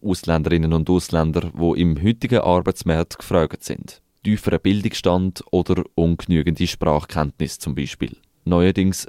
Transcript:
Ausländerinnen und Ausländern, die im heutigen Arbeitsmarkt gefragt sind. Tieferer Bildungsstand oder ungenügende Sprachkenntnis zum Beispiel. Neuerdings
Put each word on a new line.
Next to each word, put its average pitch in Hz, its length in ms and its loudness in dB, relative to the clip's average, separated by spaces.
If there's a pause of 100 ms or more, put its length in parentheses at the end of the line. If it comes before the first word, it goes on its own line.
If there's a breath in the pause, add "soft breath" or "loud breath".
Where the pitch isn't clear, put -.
Ausländerinnen 82 720 0
und 80 160 2
Ausländern, 85 640 0
die 85 300 0
im 80 200 2
heutigen 117 360 0
Arbeitsmarkt 87 800 0
gefragt - 440 0
sind. - 380 -12 (240)
Tieferer 104 340 0
Bildungsstand 95 920 0
oder 90 320 0 (120)
ungenügende 85 720 2
Sprachkenntnis 76 920 -2
zum 71 160 -6
Beispiel. - 420 -6 (280)
Neuerdings 92 640 2